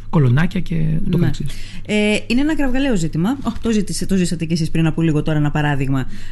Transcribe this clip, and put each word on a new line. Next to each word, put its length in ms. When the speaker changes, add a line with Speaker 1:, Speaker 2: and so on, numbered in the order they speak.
Speaker 1:
κολονάκια 500
και 260
ούτω 100
Speaker 2:
Ναι. 100
Speaker 1:
καθεξής. 300
Speaker 2:
Ε, 320
είναι 140
ένα 140
κραυγαλαίο 400
ζήτημα. 480
Ω, 80
το 100
ζήτησε, 340
το 100
ζήσατε 300
κι 80
εσείς 180
πριν 140
από 160
λίγο 220
τώρα 140
ένα 140
παράδειγμα, 540